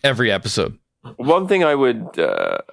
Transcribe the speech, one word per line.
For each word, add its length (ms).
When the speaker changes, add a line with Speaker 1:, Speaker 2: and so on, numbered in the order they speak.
Speaker 1:
Every 260
episode. 480
Speaker 2:
One 320
thing 160
I 100
would, 440
uh, 400